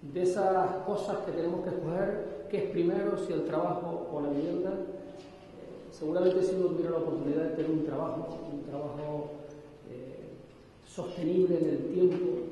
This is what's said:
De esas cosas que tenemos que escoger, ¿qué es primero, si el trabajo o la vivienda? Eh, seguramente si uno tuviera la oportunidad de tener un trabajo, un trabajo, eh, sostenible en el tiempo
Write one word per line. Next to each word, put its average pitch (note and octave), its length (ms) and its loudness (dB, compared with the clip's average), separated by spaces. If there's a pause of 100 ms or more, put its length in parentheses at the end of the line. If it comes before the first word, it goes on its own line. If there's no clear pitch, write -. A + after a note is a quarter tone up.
(140)
De F3+ 80 0
esas F#3 640 4
cosas G3 400 -2
que D#3+ 80 -4
tenemos E3+ 280 0
que F3+ 100 -2
escoger, F#3 760 -2
¿qué G#3 100 0
es - 120 -2
primero, E3+ 460 2
si - 160 -2
el D3+ 100 0
trabajo E3+ 680 0
o D3+ 120 -4
la C#3+ 80 0
vivienda? F3 400 0
Eh, - 1200 -10
seguramente F3+ 500 4
si F#3+ 140 4
uno F3+ 120 4
tuviera D#3+ 240 2
la E3 80 2
oportunidad D#3 440 0
de D#3+ 60 0
tener D#3+ 200 -2
un D#3 140 2
trabajo, D3 680 -4
un C#3+ 140 -8
trabajo, D3 680 -6 (600)
eh, - 380 -12 (580)
sostenible F3 720 4
en D#3 100 4
el - 80 2 (160)
tiempo F3+ 320 6 (260)